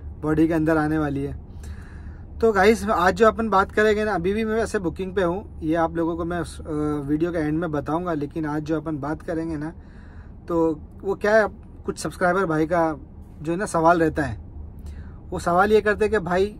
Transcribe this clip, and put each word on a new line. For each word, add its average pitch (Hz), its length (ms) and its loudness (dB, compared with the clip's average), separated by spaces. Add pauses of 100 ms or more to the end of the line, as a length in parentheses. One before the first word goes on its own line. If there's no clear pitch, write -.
(220)
body 156 260 4
के 165 60 0
अंदर 160 240 2
आने 151 200 0
वाली 139 260 -2
है।" 135 120 -6 (1080)
तो 226 100 6
guys 196 340 6
आज 190 300 4
जो 220 120 6
अपन 214 220 2
बात 196 220 4
करेंगे 214 340 4
ना, 214 80 -2
अभी 180 200 0
भी 220 120 -2
मैं 220 100 0
वैसे 214 240 0
booking 185 360 -4
पे 196 80 2
हूँ, 180 380 -2
ये 160 140 0
आप 165 200 2
लोगों 165 220 0
को 170 80 -4
मैं, 175 140 -4
अ, 151 680 -4
video 151 240 0
के 175 60 -2
एंड 151 220 0
में 170 120 -2
बताऊँगा, 151 420 -2
लेकिन 151 320 -4
आज 151 180 -2
जो 156 180 0
अपन 156 160 -4
बात 147 240 -6
करेंगे 165 360 -4
ना, 151 160 -8 (760)
तो 165 340 2 (200)
वो 196 140 -2
क्या 208 200 4
है, 208 120 6 (380)
कुछ - 140 -6
subscriber 180 460 0
भाई 160 200 2
का 160 340 2 (420)
जो 156 100 -4
है 170 60 -2
ना 208 80 -4
सवाल 170 340 4
रहता 156 240 2
है, 120 140 -6 (920)
वो 180 100 -6
सवाल 185 320 4
ये 214 100 6
करते 202 240 2
हैं 208 60 0
कि 214 80 2
"भाई 185 400 0